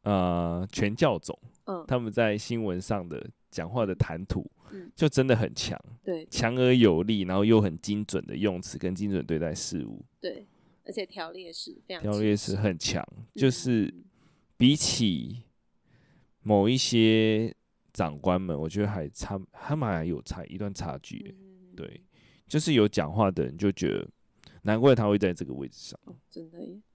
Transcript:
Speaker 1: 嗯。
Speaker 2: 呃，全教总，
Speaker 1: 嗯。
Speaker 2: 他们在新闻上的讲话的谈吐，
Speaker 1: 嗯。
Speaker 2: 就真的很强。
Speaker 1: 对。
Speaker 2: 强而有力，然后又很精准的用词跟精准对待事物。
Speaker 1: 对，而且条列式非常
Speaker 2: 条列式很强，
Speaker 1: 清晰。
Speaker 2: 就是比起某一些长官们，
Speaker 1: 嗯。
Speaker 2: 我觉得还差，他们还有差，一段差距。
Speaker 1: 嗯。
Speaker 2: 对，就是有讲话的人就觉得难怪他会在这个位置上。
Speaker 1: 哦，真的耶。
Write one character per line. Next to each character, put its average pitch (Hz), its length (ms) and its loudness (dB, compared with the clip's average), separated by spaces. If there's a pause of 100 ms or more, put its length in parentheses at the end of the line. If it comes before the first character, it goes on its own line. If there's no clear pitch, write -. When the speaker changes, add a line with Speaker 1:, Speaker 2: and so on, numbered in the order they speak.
Speaker 1:
嗯。 87 600 0
Speaker 2:
呃， 98 80 -6
全 104 240 -2
教 120 240 2
总， - 180 -10 (280)
Speaker 1:
嗯。 175 240 -8
Speaker 2:
他 127 100 0
们 113 140 -4
在 110 240 2
新 113 260 -4
闻 92 180 -2
上 95 280 -4
的 73 180 -10 (240)
讲 82 180 -8
话 113 180 -2
的 92 80 -2
谈 82 320 -2
吐， - 220 -6 (220)
Speaker 1:
嗯。 190 240 -16
Speaker 2:
就 156 140 2
真 131 180 2
的 127 80 6
很 110 200 0
强。 - 260 -6 (240)
Speaker 1:
对。 165 260 -6
Speaker 2:
强 120 260 -2
而 127 180 6
有 92 280 8
力， 104 200 0
然 92 120 -2
后 98 80 4
又 110 160 8
很 92 220 2
精 104 240 -4
准 - 220 -4
的 - 100 -8
用 92 240 0
词 - 160 -10
跟 90 180 -4
精 101 160 -4
准 82 140 0
对 80 140 -2
待 78 160 -2
事 69 320 -6
物。 - 180 -14 (160)
Speaker 1:
对， 190 260 -10 (380)
而 - 80 -14
且 196 140 -8
条 165 240 -14
列 180 200 -18
式 - 240 -14 (120)
非 185 80 -10
常 170 80 -10
Speaker 2:
条 208 180 -2
列 107 160 2
式 101 180 -6
很 98 240 -2
强， - 260 -4
Speaker 1:
清 - 200 -18 (100)
晰。 - 60 -10
Speaker 2:
就 131 100 4
是 120 440 -2 (640)
比 135 180 6
起 90 680 -2 (1000)
某 104 260 4
一 127 80 4
些 110 760 4 (400)
长 76 240 -4
官 90 240 2
们， 87 160 -4
Speaker 1:
嗯。 71 40 -6
Speaker 2:
我 80 80 -4
觉 98 140 -2
得 104 40 2
还 101 220 -6
差， - 320 -8 (100)
他 - 240 -8
们 139 140 -2
还 82 160 -2
有 85 180 -4
差， - 220 -12
一 85 120 -14
段 101 160 -6
差 92 300 -8
距。 196 340 -14
Speaker 1:
嗯。 185 380 -20
Speaker 2:
对， - 260 -14 (460)
就 151 140 0
是 156 140 2
有 107 120 8
讲 82 260 -2
话 104 160 2
的 85 160 0
人 69 140 -8
就 98 140 2
觉 87 160 -2
得 50 200 -4 (580)
难 107 140 2
怪 131 140 8
他 113 120 2
会 104 100 4
在 95 160 2
这 87 120 -8
个 64 100 -8
位 69 140 -8
置 - 100 -20
上。 - 260 -16
Speaker 1:
哦， 175 100 -20 (160)
真 165 200 -16
的 170 100 -20
耶。 175 200 -14 (140)